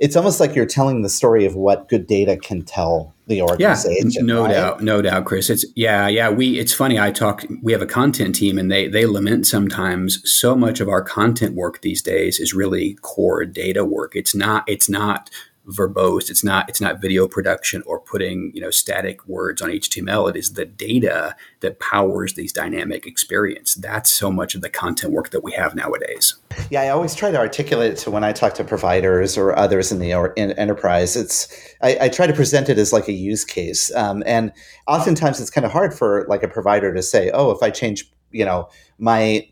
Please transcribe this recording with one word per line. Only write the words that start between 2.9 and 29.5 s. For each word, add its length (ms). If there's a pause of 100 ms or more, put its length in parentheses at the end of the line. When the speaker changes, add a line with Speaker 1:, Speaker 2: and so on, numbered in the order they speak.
Speaker 1:
the 80
Speaker 2:
Yeah, 80
Speaker 1:
organization, 800
Speaker 2:
n-, 40
no 160
Speaker 1:
right? 120
Speaker 2:
doubt, 280
no 200
doubt, 220
Chris. 260
It's, 140 (120)
yeah, 320
yeah. 220
We, 280
it's 160
funny. 240
I 140
talk, 320 (180)
we 80
have 100
a 60
content 480
team, 240
and 140
they, 160
they 180
lament 400
sometimes 840
so 280
much 240
of 80
our 120
content 540
work 280
these 200
days 380
is 120
really 420
core 500
data 400
work. 320
It's 180
not, 320
it's 220
not 420 (360)
verbose. 640
It's 160
not, 240
it's 140
not 180
video 260
production 600
or 120
putting, 560
you 60
know, 100
static 560
words 360
on 80
H 180
T 120
M 100
L. 180
It 80
is 160
the 140
data 680 (260)
that 200
powers 540
these 180
dynamic 540
experience. 680
That's 380
so 180
much 240
of 60
the 80
content 460
work 160
that 120
we 100
have 220
nowadays. 600 (340)
Speaker 1:
Yeah, 140
I 80
always 240
try 160
to 80
articulate 540
it 80
to 100
when 140
I 80
talk 240
to 80
providers 720
or 180